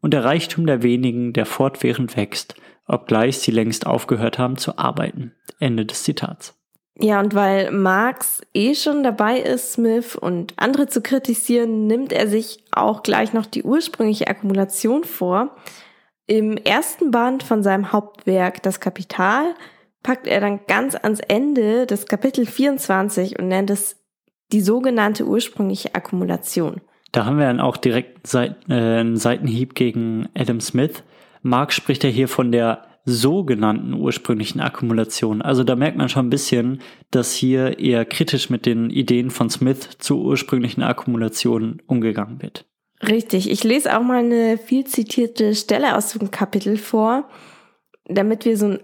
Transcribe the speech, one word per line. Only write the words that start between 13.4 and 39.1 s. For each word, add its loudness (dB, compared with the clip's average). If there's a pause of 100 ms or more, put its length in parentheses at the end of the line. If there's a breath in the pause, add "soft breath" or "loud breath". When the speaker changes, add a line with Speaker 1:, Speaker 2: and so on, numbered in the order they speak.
Speaker 2:
die -6
ursprüngliche 0
Akkumulation 0
vor. -2 (720 loud breath)
Im 2
ersten 0
Band 0
von 0
seinem 0
Hauptwerk 0
Das -2
Kapital -2 (480 loud breath)
packt -2
er 2
dann 0
ganz 0
ans -2
Ende 2
das -4
Kapitel 0
vierundzwanzig 0
und -2
nennt 2
es -4 (540)
die 4
sogenannte 2
ursprüngliche -2
Akkumulation. -2 (300 soft breath)
Speaker 1:
Da -2
haben 0
wir 2
dann 0
auch 0
direkt -2
Seit-, -2
äh, 2
einen 0
Seitenhieb 0
gegen -2
Adam -2
Smith. -2 (380 soft breath)
Marx 0
spricht -2
ja 4
hier 0
von 0
der 0 (200 loud breath)
sogenannten 0
ursprünglichen -2
Akkumulation. -2
Also 2
da 2
merkt 0
man 0
schon 0
ein -2
bisschen, 0 (300 loud breath)
dass 0
hier 0
eher 2
kritisch -2
mit -2
den 2
Ideen 2